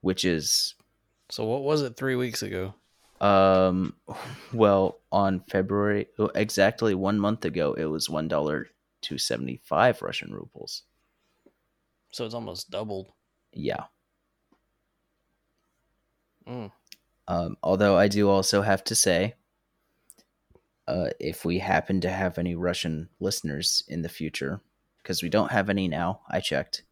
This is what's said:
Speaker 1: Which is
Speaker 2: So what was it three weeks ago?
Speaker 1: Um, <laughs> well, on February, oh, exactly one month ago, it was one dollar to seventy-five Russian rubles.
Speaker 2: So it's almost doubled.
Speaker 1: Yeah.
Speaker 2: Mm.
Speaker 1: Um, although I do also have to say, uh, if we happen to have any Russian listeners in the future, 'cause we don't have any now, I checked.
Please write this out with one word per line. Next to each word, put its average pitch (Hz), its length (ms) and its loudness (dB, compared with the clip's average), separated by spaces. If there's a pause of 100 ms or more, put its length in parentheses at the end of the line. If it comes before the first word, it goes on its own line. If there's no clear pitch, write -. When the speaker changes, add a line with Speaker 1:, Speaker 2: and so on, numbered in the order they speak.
Speaker 1:
Which 92 240 0
is 80 500 0 (540)
Speaker 2:
So 110 160 -6
what 123 180 -2
was 151 200 2
it 120 140 -6
three 131 180 0
weeks 123 260 -4
ago? 95 320 -6 (460)
Speaker 1:
Um, 95 760 6 (300)
<laughs> - 280 -14
well, 101 460 4 (120)
on 95 300 2
February, 101 640 0 (100)
oh, 107 160 0
exactly 107 640 2
one 98 240 0
month 104 260 0
ago, 80 280 0
it 78 120 -2
was 78 240 -4
one 80 180 -4
dollar 76 420 -2 (320)
to - 180 -8
seventy-five 65 840 0
Russian - 320 -8
rubles. - 500 -14 (1300)
Speaker 2:
So 120 140 -8
it's 110 100 -8
almost 101 360 -10
doubled. 98 400 -6 (420)
Speaker 1:
Yeah. - 320 -6 (2500)
Speaker 2:
Mm. 120 240 -10 (560)
Speaker 1:
Um, 87 360 -2
although 98 340 4
I 101 100 6
do 101 220 4
also 98 340 4
have 101 220 0
to 113 100 -2
say, 95 400 2 (1500)
uh, 87 320 -2
if - 260 -6
we 87 140 2
happen 95 420 0
to 90 80 -2
have 92 280 -2
any 87 180 -2
Russian 85 520 -4 (140)
listeners 85 680 -2
in 85 140 -6
the 78 80 -6
future, 78 500 -6 (440)
'cause - 200 -4
we 135 60 -4
don't 104 220 2
have 101 180 2
any 98 180 0
now, 85 400 -2
I - 140 -2
checked. - 500 -4